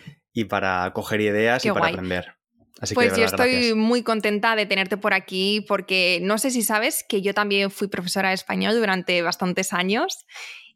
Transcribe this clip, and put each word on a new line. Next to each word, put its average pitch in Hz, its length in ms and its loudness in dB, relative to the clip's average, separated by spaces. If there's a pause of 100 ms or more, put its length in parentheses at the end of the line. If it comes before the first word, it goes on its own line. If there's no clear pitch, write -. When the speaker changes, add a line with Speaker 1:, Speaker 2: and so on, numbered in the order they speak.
(320)
Speaker 1:
y 113 120 -2
para 95 480 0
coger 107 280 -4
ideas 110 420 2
Speaker 2:
Qué 214 60 -2
Speaker 1:
y 202 40 0
para 101 80 0
Speaker 2:
guay. 87 140 0
Speaker 1:
aprender. 92 420 -6 (440)
Así - 140 -4
que - 0 -
Speaker 2:
Pues 240 180 4
Speaker 1:
de - 60 2
Speaker 2:
yo 226 60 4
Speaker 1:
verdad, 220 160 0
Speaker 2:
estoy 254 160 4
Speaker 1:
gracias. 233 200 2
Speaker 2:
muy 226 260 2
contenta 214 540 0
de 208 100 0
tenerte 190 300 0
por 202 180 0
aquí 190 520 0
porque 185 560 2
no 202 160 2
sé 269 120 0
si 240 120 0
sabes 226 460 0
que 196 140 0
yo 196 120 0
también 196 380 0
fui 196 160 -4
profesora 190 400 -2
de 190 80 2
español 190 400 -2
durante 185 460 0
bastantes 180 500 -2
años 208 520 -2 (520)